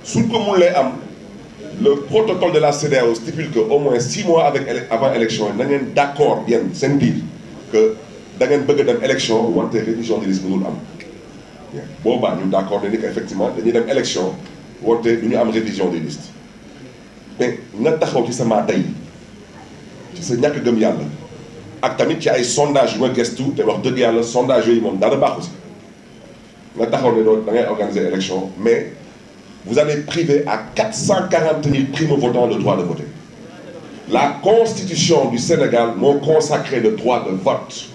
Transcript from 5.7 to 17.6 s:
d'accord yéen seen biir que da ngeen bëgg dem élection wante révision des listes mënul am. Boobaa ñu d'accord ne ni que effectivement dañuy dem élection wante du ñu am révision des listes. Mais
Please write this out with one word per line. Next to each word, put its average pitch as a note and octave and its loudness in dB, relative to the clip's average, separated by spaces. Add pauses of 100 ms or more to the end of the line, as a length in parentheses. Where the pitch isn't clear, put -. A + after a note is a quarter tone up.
d'accord C#3+ 2
yéen A#2 2
seen C#3 2
biir - 2 (560)
que A2 4 (420)
da B2+ 2
ngeen C#3 2
bëgg C#3+ 4
dem A#2+ 2
élection A#2 0
wante - 0
révision A2 -2
des F#2+ -4
listes F#2 0
mënul F#2+ 0
am. - -6 (1300)
Boobaa A2+ 2
ñu F#2+ -2
d'accord G2 0
ne G2+ -2
ni A2 0
que F#2+ -4
effectivement G#2 -2
dañuy A2+ 0
dem A#2 2
élection F#2+ -2 (520)
wante A#2 2
du A2+ 2
ñu B2 0
am A2+ 2
révision G2+ -2
des E2 -4
listes. D2 -10 (1080)
Mais B2 0 (220)